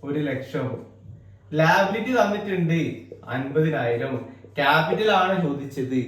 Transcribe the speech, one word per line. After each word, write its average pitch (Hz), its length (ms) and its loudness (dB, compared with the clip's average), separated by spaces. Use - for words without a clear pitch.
ഒരു 147 120 -2
ലക്ഷം, 127 380 -6
ലയബിലിറ്റി 190 600 2
തന്നിട്ടുണ്ട് 190 600 0
അൻപതിനായിരം, 135 800 0
ക്യാപിറ്റൽ 160 520 4
ആണ് 185 160 2
ചോദിച്ചത്. 135 640 -2